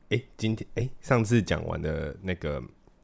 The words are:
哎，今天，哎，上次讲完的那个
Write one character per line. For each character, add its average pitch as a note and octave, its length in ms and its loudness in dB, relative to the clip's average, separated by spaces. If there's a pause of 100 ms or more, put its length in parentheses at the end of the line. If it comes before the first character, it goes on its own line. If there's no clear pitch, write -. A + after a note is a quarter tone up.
哎， A2+ 120 2 (160)
今 A2 200 0
天， - 180 -8
哎， A#2+ 160 -2 (100)
上 B2 220 4
次 A2+ 180 6
讲 E2 280 0
完 D#2+ 120 -4
的 D#2 400 -4
那 F#2 140 -4
个 D2 260 -4 (440)